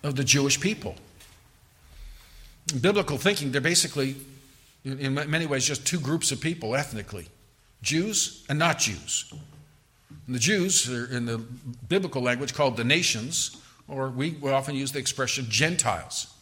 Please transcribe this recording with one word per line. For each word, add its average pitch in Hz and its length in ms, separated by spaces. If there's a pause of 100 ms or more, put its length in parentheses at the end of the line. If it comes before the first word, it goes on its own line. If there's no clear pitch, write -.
of 143 140
the 139 80
Jewish 139 360
people. 185 360 (1800)
In 131 80
biblical 185 360
thinking, 147 360
they're 139 80
basically, 135 560 (680)
in, 135 140
in 135 160
ma-, 147 100
many 160 220
ways, 135 180
just 139 220
two 175 140
groups 147 320
of 117 80
people 156 340
ethnically, 104 540 (540)
Jews 180 680
and 143 100
not 165 200
Jews. - 540 (920)
And 127 80
the 120 60
Jews 180 500
are, 120 200
in 120 140
the 117 140 (500)
biblical 170 320
language, 123 320
called 131 240
the 117 80
nations, 147 720 (300)
or 135 220
we 135 220
would 143 240
often 135 200
use 135 180
the 147 60
expression 127 500
Gentiles. 110 920